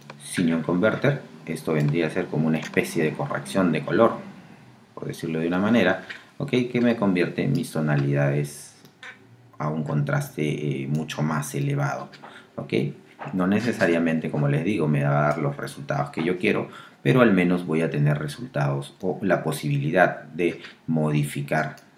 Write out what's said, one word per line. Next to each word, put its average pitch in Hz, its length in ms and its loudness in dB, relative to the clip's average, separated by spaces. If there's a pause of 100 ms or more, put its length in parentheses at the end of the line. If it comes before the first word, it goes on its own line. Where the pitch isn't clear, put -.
(220)
Sinion 82 400 0
Converter. 107 580 2 (240)
Esto 80 300 -4
vendría 76 320 2
a 76 40 -2
ser 90 180 -4
como 80 180 0
una 78 120 2
especie 85 460 -2
de 76 80 0
corrección - 600 -2
de 78 120 -2
color, 110 320 4 (760)
por - 120 -10
decirlo 80 340 -4
de 82 80 0
una 90 100 0
manera, 101 460 2 (340)
¿ok? - 120 -4 (220)
Que 120 100 2
me 120 140 4
convierte 90 500 2
mis 92 240 0
tonalidades 71 1040 0 (840)
a 151 100 -4
un - 160 -4
contraste, 71 1000 -2
eh, 67 40 -6
mucho 78 360 -4
más 76 320 -2
elevado, 143 560 -2 (460)
¿ok? - 160 -8 (600)
No 92 140 0
necesariamente, 85 840 2
como 73 180 0
les 73 160 2
digo, 87 240 0
me 71 160 2
va 71 140 2
a 73 100 4
dar 82 100 0
los 71 180 -2
resultados 69 540 -6
que 80 140 -4
yo 90 140 0
quiero, 101 300 2 (340)
pero 135 200 6
al 110 100 8
menos 90 320 4
voy 80 160 0
a 80 100 0
tener 73 280 2
resultados 71 840 -4
o 92 220 -4
la 87 200 2
posibilidad 76 840 0
de 82 360 -2 (260)
modificar 76 880 0 (220)